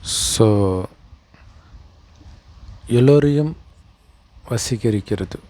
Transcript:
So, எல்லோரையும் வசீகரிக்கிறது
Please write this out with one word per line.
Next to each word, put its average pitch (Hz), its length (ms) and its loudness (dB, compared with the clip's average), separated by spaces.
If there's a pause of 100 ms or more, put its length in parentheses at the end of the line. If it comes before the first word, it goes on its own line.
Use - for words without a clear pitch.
So, 101 800 0 (2000)
எல்லோரையும் 143 680 2 (920)
வசீகரிக்கிறது 107 880 -4 (120)